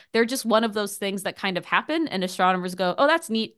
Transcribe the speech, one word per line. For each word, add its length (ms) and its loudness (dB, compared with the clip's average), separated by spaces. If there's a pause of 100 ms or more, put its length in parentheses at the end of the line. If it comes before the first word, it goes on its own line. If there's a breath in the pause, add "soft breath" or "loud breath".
(140 soft breath)
They're 120 4
just 200 -4
one 180 4
of 100 -2
those 240 -4
things 260 -4
that 120 -6
kind 220 -2
of 80 -8
happen, 420 0
and 160 -2
astronomers 520 2
go, 220 0
"Oh, 100 4
that's 220 2
neat," 280 -4